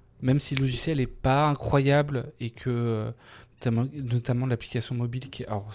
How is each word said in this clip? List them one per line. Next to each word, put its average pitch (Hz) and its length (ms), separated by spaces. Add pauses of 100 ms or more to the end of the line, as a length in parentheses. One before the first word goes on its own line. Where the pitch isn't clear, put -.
(240)
même 131 160
si - 160
le 135 60
logiciel 131 380
est 123 60
pas 139 420
incroyable 143 920
et 120 100
que, - 220
euh, 117 400 (480)
notamment, 120 340
notamment 123 540
l'application 123 480
mobile 120 340
qui - 140
est... - 40
Alors, 107 280